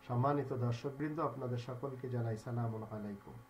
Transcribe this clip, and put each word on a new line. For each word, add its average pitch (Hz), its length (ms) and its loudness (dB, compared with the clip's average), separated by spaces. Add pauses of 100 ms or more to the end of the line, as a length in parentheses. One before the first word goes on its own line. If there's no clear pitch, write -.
সম্মানিত 131 460 4
দর্শকবৃন্দ, 135 640 0
আপনাদের 127 380 0
সকলকে 127 520 -4
জানাই 113 280 0
সালামুন 113 540 0
আলাইকুম। 104 420 -6 (160)